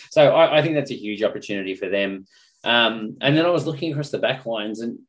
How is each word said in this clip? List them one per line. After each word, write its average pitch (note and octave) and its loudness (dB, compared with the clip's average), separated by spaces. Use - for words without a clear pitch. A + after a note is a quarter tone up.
So D3 6
I, D#3 6
I D3+ 6
think D#3+ 0
that's C#3+ -2
a A#2 -6
huge G#2 -8
opportunity G2 -4
for F#2+ -8
them. G2 -2
Um, A2+ 0
and C#3+ 2
then E3 2
I F3 2
was D#3 -2
looking D#3 -6
across D3 -6
the - -6
back B2 -4
lines, A2 -6
and A#2 -8